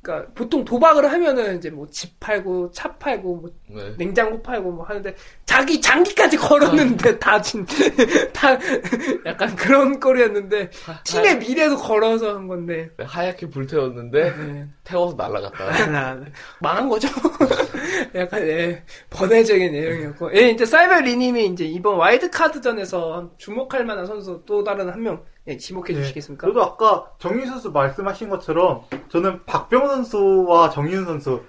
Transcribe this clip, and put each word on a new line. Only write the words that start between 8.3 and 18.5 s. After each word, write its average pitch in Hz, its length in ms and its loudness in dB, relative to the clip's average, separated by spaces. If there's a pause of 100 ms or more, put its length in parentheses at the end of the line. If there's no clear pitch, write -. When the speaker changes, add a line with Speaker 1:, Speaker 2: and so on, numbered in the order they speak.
Speaker 1:
다 262 260 2 (680)
약간 190 320 -4
그런 269 440 4
꼴이었는데 208 720 2 (140)
Speaker 2:
하-, 165 200 -16
Speaker 1:
팀의 403 300 4
Speaker 2:
하-, 240 40 0
Speaker 1:
미래도 277 380 0
걸어서 220 580 0
한 190 140 -12
건데. 170 500 -8
Speaker 2:
네, - 60 -10
하얗게 175 460 -6
불태웠는데 135 880 -2
Speaker 1:
네. 143 300 -12 (180)
Speaker 2:
태워서 180 320 -2
날아갔다. 98 480 -6
Speaker 1:
아, 101 220 -2
나-, 135 280 -4
나-, 131 100 -14 (360)
망한 202 280 -2
거죠. 220 200 -2 (560)
<laughs> 339 500 -6
약간, 180 280 -4
예, 170 400 -2 (280)